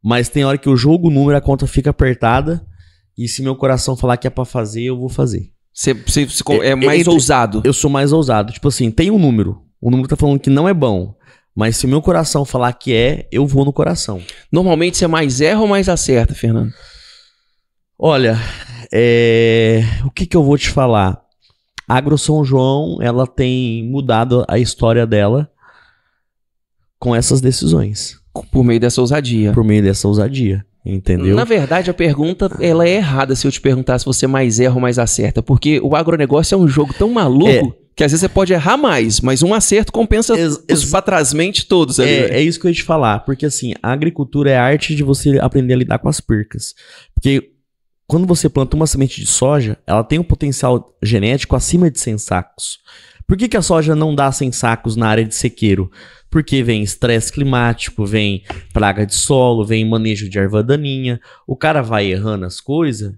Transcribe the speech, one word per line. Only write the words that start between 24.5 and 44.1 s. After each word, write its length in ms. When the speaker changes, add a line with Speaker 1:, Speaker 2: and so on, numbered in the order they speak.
Speaker 1:
história 480
dela 420
com 160
essas 260
decisões. 760
Speaker 2:
Por 120
meio 160
dessa 220
ousadia. 500
Speaker 1:
Por 120
meio 200
dessa 240
ousadia, 580
entendeu? 500
Speaker 2:
Na 80
verdade, 460
a 40
pergunta, 560
ela 280
é 80
errada 400
se 100
eu 60
te 100
perguntar 380
se 60
você 200
mais 340
erra 160
ou 60
mais 160
acerta, 460
porque 400
o 120
agronegócio 600
é 20
um 100
jogo 300
tão 140
maluco 360
Speaker 1:
É. 140
Speaker 2:
que 80
às 80
vezes 100
você 80
pode 220
errar 260
mais, 440
mas 220
um 100
acerto 380
compensa 440
Speaker 1:
Ex-, 220
Speaker 2:
os 100
Speaker 1:
ex-, 220
Speaker 2:
pra 120
trás 300
mente 360
todos 320
ali, 120
Speaker 1:
é, 180
Speaker 2:
né? 80
Speaker 1:
é 40
isso 180
que 60
eu 60
ia 40
te 80
falar, 360
porque 260
assim, 280
a 80
agricultura 580